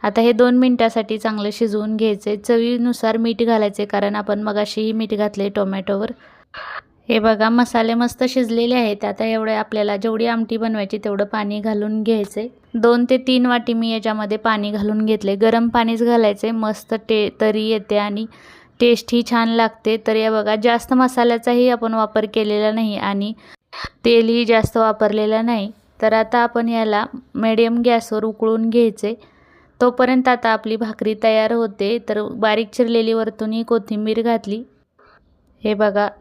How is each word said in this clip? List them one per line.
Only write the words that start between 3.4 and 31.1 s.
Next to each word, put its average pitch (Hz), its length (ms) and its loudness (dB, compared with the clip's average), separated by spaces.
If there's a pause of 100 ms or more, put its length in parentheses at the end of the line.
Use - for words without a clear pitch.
घालायचंय, 214 440 0
कारण 202 300 -2
आपण 208 260 -4
मगाशीही 214 500 -2
मीठ 220 220 -2
घातलंय 208 340 -2
टोमॅटोवर. 196 640 -4 (1000)
हे 226 100 2
बघा 220 300 2
मसाले 233 460 2
मस्त 240 340 -2
शिजलेले 240 460 0
आहेत. 214 300 0
आता 202 200 -4
एवढे 220 300 -2
आपल्याला 214 420 -2
जेवढी 220 300 -2
आमटी 226 300 -2
बनवायची 214 420 -4
तेवढं 202 260 -2
पाणी 208 360 -6
घालून 214 420 -2
घ्यायचंय. 214 460 -2 (260)
दोन 240 360 4
ते 262 60 4
तीन 254 300 2
वाटी 240 260 0
मी 226 200 -2
याच्यामध्ये 214 440 -4
पाणी 214 340 -2
घालून 214 360 -2
घेतलंय. 208 300 0
गरम 226 320 2
पाणीच 226 340 0
घालायचंय, 226 480 2
मस्त 220 440 -4 (140)
टे-, 214 220 0 (100)
तरी 214 220 0
येते 214 360 -2
आणि 208 280 -4 (540)
टेस्टही 240 500 2
छान 226 180 2
लागते. 226 480 0 (100)
तर 220 100 2
या 220 140 2
बघा 214 320 0
जास्त 233 320 2
मसाल्याचाही 247 720 2
आपण 240 260 -2
वापर 220 400 0
केलेला 214 380 0
नाही 220 240 -2
आणि 202 360 -4 (720)
तेलही 233 400 4
जास्त 220 320 2
वापरलेला 214 680 2
नाही. 220 300 -2 (300)
तर 220 100 2
आता 220 260 2
आपण 233 300 0
याला 220 380 0 (280)
मीडियम 226 440 2
गॅसवर 226 460 0
उकळून 220 460 -2
घ्यायचे. 226 440 0 (680)
तोपर्यंत 254 480 2
आता 240 200 2
आपली 220 280 -2
भाकरी 220 460 -4